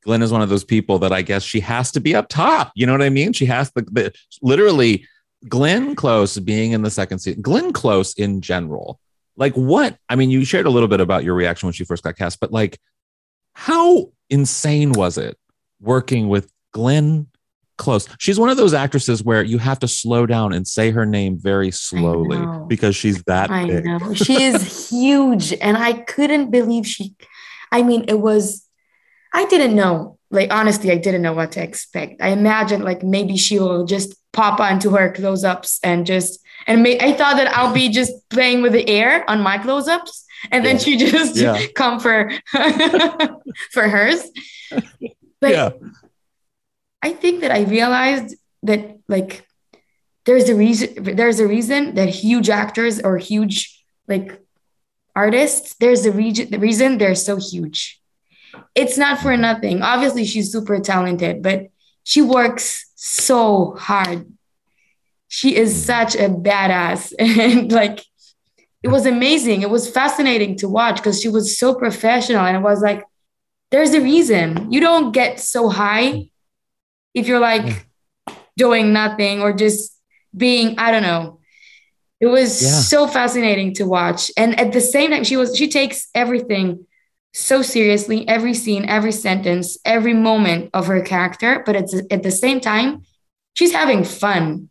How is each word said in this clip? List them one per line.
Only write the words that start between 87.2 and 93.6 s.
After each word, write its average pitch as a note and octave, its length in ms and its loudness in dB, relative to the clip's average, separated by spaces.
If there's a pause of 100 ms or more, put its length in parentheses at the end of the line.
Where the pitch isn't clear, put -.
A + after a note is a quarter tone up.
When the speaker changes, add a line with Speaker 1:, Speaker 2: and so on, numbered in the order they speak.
Speaker 2:
so C4+ 300 0
seriously, G#3+ 640 0
every A#3 280 0
scene, G3+ 340 -2
every G#3+ 240 0
sentence, F#3 720 -2
every A3+ 300 2
moment G#3+ 600 2
of F3+ 140 -2
her F#3 120 2
character. F#3 640 -2
But G#3 120 0
at F#3+ 120 -2
the, F#3+ 220 -4
at F#3 140 -2
the F#3+ 80 -2
same B3+ 280 0
time, B3 420 -2 (520)
she's F4 180 4